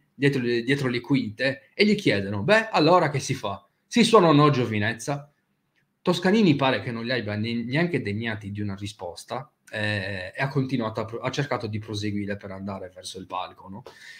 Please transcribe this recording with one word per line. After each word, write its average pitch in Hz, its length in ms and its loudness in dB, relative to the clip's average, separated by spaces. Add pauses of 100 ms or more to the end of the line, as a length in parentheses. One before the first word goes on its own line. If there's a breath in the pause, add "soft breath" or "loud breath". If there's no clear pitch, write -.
(140)
dietro 139 280 2
le, 120 220 0
dietro 131 260 0
le 127 120 -4
quinte 131 720 -2
e 208 120 2
gli 208 100 4
chiedono: 101 480 0
"Beh, 220 260 2
allora 165 400 4
che 143 100 -4
si 127 140 -4
fa? 101 320 -8 (200)
Si - 180 4
suona 185 260 8
o 151 40 8
no 147 160 8
Giovinezza?" 117 840 -2 (680)
Toscanini 185 540 4
pare 131 260 2
che 127 100 -6
non 113 140 -6
li 120 60 -4
abbia 104 240 -2
ne-, 117 280 -2
neanche 147 380 0
degnati 104 500 -6
di 101 100 -6
una 101 140 -6
risposta, 101 760 -12 (200)
eh, 101 640 -4
e 131 60 -6
ha 139 80 0
continuato 117 520 -2
a 107 40 -6
pro-, 110 140 -10
ha 131 120 -4
cercato 131 360 -4
di 107 120 -6
proseguire 104 560 -6
per 101 160 -12
andare 95 420 -10
verso 92 260 -14
il 92 60 -14
palco, 90 440 -10
no? 101 140 -16 (360 loud breath)